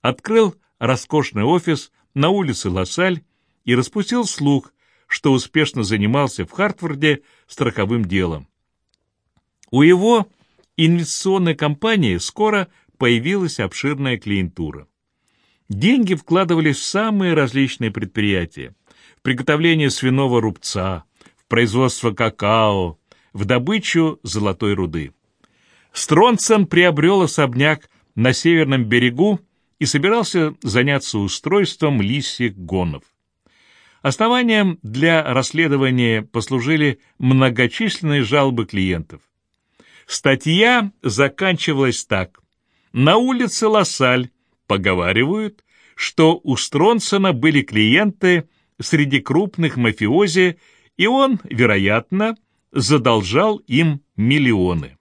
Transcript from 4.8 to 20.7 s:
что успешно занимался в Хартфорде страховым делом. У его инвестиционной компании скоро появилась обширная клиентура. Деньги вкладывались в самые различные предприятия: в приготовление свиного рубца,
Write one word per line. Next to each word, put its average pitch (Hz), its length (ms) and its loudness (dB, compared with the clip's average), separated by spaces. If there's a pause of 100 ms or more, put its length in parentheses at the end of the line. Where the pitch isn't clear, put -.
что - 260 0
успешно 131 520 -2
занимался 110 600 -2
в - 60 -14
Хартфорде 156 720 -2 (240)
страховым 113 580 -2
делом. 85 440 -4 (1200)
У 131 100 2
его 185 480 4 (480)
инвестиционной 170 760 0
компании 147 640 0
скоро 208 500 -2 (300)
появилась 139 600 0
обширная 131 600 -4
клиентура. 87 680 -6 (840)
Деньги 190 440 0
вкладывались 165 640 0
в - 80 -10
самые 196 500 -2
различные 131 560 0
предприятия: 95 840 -4 (420)
в - 60 -20
приготовление 147 680 0
свиного 131 500 0
рубца, 95 600 -4 (340)